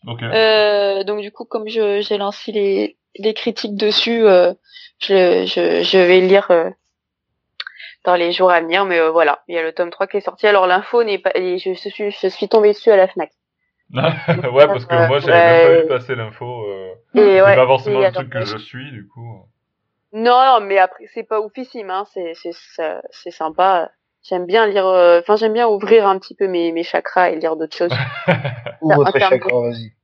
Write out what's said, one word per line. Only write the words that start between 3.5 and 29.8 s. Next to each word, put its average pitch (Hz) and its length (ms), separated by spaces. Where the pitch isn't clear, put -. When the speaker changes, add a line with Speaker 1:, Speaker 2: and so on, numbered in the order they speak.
Speaker 2:
dessus, 220 500
euh, 180 260
je, 185 460
je, 175 360
je 180 160
vais 185 220
lire, 190 300
euh, 175 200
dans 180 120
les 175 160
jours 180 180
à 175 100
venir. 170 240
Mais, 180 140
euh, 160 120
voilà, 160 380
il 170 60
y 170 40
a 160 40
le 160 100
tome 175 180
trois 196 160
qui 196 100
est 202 40
sorti. - 260
Alors 202 200
l'info 190 380
n'est 202 140
pas... 190 160
Et 185 240
je, 185 160
je - 140
suis, 208 220
je 196 180
suis 196 200
tombée 208 240
dessus 208 180
à 202 60
la 185 120
fnac. 165 220
Speaker 1:
<laughs> - 40
Ouais, 156 720
parce 196 200
que 170 80
Speaker 2:
Euh, 170 120
Speaker 1:
moi, 147 120
j'avais 170 200
même 170 280
pas 165 40
Speaker 2:
ouais. 165 120
Speaker 1:
vu 160 60
passer 127 260
l'info, 117 520
euh, 95 260
Speaker 2:
Et 185 60
Speaker 1:
c'est 196 220
Speaker 2:
ouais, 196 140
Speaker 1:
pas - 100
forcément 208 320
Speaker 2:
et 202 40
Speaker 1:
le 196 40
Speaker 2:
alors, 185 160
Speaker 1:
truc 120 80
que 110 80
Speaker 2:
ouais. 110 80
Speaker 1:
je 104 100
suis, 127 340
du 104 160
coup. 113 380
Speaker 2:
Non, 247 300
non, 254 180
mais 196 160
après, 185 260
c'est 233 100
pas 220 160
oufissime, 214 500
hein, 190 220
c'est, 170 220
c'est, 170 200
ça, - 560
c'est - 200
sympa. 170 600
J'aime 180 180
bien 214 200
lire, 196 200
euh, 175 340
enfin, 208 160
j'aime 214 160
bien 233 160
ouvrir 208 380
un 190 120
petit - 180
peu 196 100
mes, 170 260
mes 170 120
chakras 175 460
et 170 60
lire 160 200
d'autres 156 200
choses. 175 160
Speaker 1:
<laughs> - 540
Speaker 3:
Ouvre 151 280
Speaker 2:
En 202 40
Speaker 3:
tes 139 60
Speaker 2:
termes 190 160
de, 127 80
Speaker 3:
chakras, 123 180
vas-y. 117 320